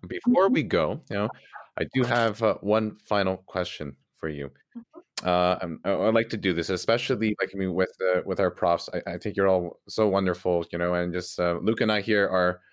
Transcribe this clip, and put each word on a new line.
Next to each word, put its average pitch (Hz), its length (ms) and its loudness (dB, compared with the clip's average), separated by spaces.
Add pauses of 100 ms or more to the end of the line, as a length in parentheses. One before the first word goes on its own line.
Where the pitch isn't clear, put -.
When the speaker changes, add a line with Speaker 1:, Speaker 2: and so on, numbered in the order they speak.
Speaker 1:
before 170 380 2
Speaker 2:
Mm-hmm. 247 80 2
Speaker 1:
we 160 80 0
go, 87 480 0
you 101 60 -4
know, 104 120 0 (500)
I 85 140 -2
do 127 120 2
have, 117 380 0
uh, 104 200 4
one 107 420 0
final 95 320 0
question 82 600 -8 (200)
for 80 140 -6
you. 71 200 -8 (240)
Speaker 2:
Mm-hmm. - 540 -10
Speaker 1:
Uh, 90 320 2
um, 85 240 -8
I, 98 60 -2
I 95 200 2
like 113 200 2
to 107 80 -4
do 90 160 0
this, 85 160 -2
especially, 110 680 0
like, 95 160 -4
I 98 40 -8
mean, 92 160 -2
with, 92 260 0
uh, 90 240 2
with 95 160 -2
our 92 100 4
profs. 85 440 0
I, 87 160 -4
I 90 80 -8
think 101 180 -6
you're 98 100 4
all 90 320 2 (120)
so 110 180 2
wonderful, 90 640 2
you 87 60 -4
know, 87 160 0
and 87 180 0
just, 90 260 -6
uh, 87 220 0
Luke 110 220 0
and 110 100 2
I 104 80 0
here 101 260 2
are, 90 340 2 (120)